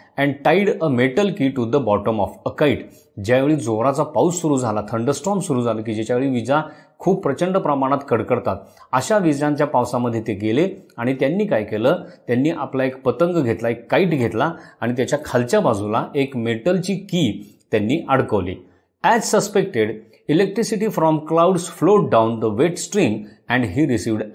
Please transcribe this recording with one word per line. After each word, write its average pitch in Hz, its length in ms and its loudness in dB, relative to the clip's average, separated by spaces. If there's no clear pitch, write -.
and 139 100 2
tied 185 220 4
a 151 280 0
metal 131 300 2
key 135 320 0
to 120 60 0
the 135 200 0
bottom 104 340 0
of 95 100 -2
a 156 160 0
kite. - 600 -4
ज्यावेळी 135 320 4
जोराचा 123 460 0
पाऊस 151 380 0
सुरू 147 160 2
झाला, 107 340 -2
थंडरस्टॉर्म 143 500 -2
सुरू 127 220 -2
झालं 110 200 -2
की 110 120 -4
ज्याच्यावेळी 123 340 -2
विजा 127 340 0
खूप 190 240 0
प्रचंड 170 340 0
प्रमाणात 139 420 0
कडकडतात, 113 480 0
अशा 131 260 2
विजांच्या 147 480 2
पावसामध्ये 120 540 0
ते 110 140 -4
गेले 110 340 0
आणि 123 180 -2
त्यांनी 143 320 0
काय 117 180 0
केलं? 117 400 0
त्यांनी 127 240 2
आपला 131 340 -4
एक 131 180 -4
पतंग 170 400 0
घेतला, 117 260 -2
एक 117 220 -6
काइट 165 200 4
घेतला 123 420 0
आणि 117 120 -2
त्याच्या 123 320 -2
खालच्या 123 360 2
बाजूला 113 540 0
एक 139 220 -2
मेटलची 117 580 -2
की 156 600 -4
त्यांनी 113 380 0
अडकवली. 104 460 0
As 214 340 2
suspected, 185 500 0
electricity 202 640 0
from 160 200 2
clouds 170 280 4
flowed 180 280 4
down 113 300 2
the 110 180 0
wet 170 140 2
string 175 420 0
and 123 80 2
he 113 220 0
received 110 360 0